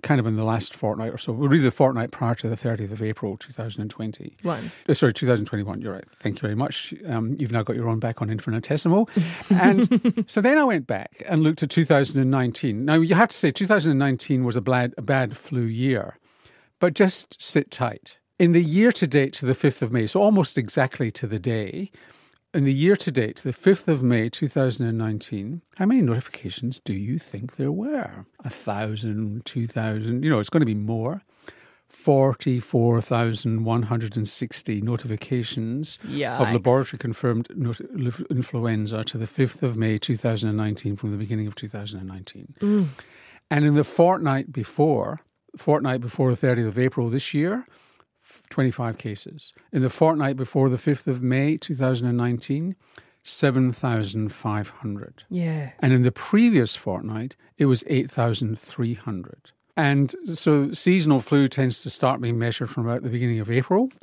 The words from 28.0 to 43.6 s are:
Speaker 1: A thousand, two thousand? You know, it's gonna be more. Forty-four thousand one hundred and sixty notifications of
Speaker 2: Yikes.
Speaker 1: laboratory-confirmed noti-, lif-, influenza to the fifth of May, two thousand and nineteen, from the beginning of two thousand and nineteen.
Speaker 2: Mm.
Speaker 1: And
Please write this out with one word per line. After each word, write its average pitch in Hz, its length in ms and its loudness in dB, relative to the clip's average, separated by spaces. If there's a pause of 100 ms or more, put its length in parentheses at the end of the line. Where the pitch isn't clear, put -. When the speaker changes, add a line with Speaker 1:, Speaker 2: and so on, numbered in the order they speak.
Speaker 1:
A 135 60 -10
thousand, 107 960 -6
two 117 220 -6
thousand? 110 580 -4
You 160 60 2
know, 127 80 4
it's 104 100 -2
gonna 156 160 2
be 113 100 2
more. 113 460 -4 (680)
Forty-four 123 1120 2
thousand 113 640 0
one 113 180 2
hundred 110 340 -4
and 110 100 -2
sixty - 540 -6
notifications 117 1200 -4
of 202 60 -10
Speaker 2:
Yikes. 127 440 0
Speaker 1:
laboratory-confirmed 120 1000 0
noti-, 120 380 -4
lif-, 135 380 -4
influenza 113 760 -2
to - 140 -8
the 113 80 -4
fifth - 360 -2
of 120 140 -2
May, 110 220 2
two 117 180 -2
thousand 110 320 -2
and 104 80 0
nineteen, 104 400 -4
from 107 140 -6
the 101 80 -4
beginning 107 300 -4
of 101 60 -10
two - 140 -12
thousand 104 320 -12
and 92 80 -12
nineteen. 95 520 -16
Speaker 2:
Mm. 202 280 2 (640)
Speaker 1:
And 151 160 4